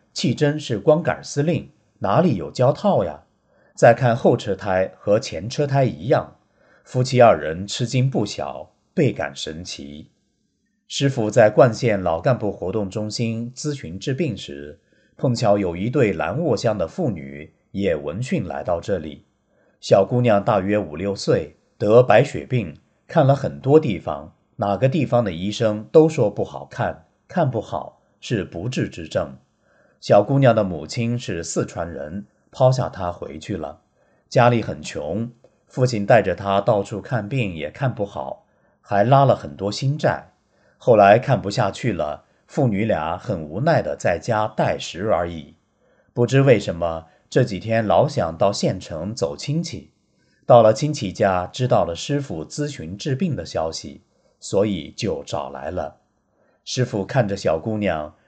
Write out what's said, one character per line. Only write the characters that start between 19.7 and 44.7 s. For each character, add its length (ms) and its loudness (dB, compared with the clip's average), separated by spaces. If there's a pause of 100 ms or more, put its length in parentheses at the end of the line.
小 240 6
姑 160 0
娘 240 4
大 140 2
约 180 0
五 200 -4
六 180 -4
岁， 440 -4 (200)
得 240 8
白 220 6
血 200 -8
病， 320 -4 (300)
看 180 2
了 120 6
很 240 -6
多 180 6
地 220 -2
方， 340 -10 (220)
哪 200 -2
个 120 2
地 180 0
方 160 0
的 80 -4
医 220 -6
生 400 -2
都 160 8
说 200 0
不 140 -4
好 220 -10
看， 400 -6 (240)
看 200 0
不 120 -4
好， 420 -10 (160)
是 240 -4
不 260 -8
治 200 -4
之 180 -14
症。 300 -6 (640)
小 240 6
姑 160 0
娘 120 6
的 120 2
母 200 -6
亲 320 -4
是 280 -8
四 200 -4
川 240 -8
人， 380 -10 (240)
抛 220 2
下 160 -2
她 240 -6
回 260 -12
去 180 -8
了。 260 -10 (460)
家 200 4
里 120 2
很 220 -8
穷， 480 -8 (380)
父 180 0
亲 180 0
带 160 6
着 140 0
她 260 0
到 220 2
处 180 -8
看 280 -6
病 260 -4
也 160 -8
看 240 -4
不 100 -4
好， 440 -12 (320)
还 240 0
拉 200 6
了 120 6
很 180 -10
多 160 -4
新 260 -4
债。 320 -2 (540)
后 140 6
来 220 10
看 240 0
不 80 -6
下 200 -2
去 220 -4
了， 320 -6 (220)
父 200 -2
女 200 0
俩 320 -2
很 240 -6
无 180 -10
奈 220 2
地 120 -4
在 240 -2
家 300 -2
待 300 -2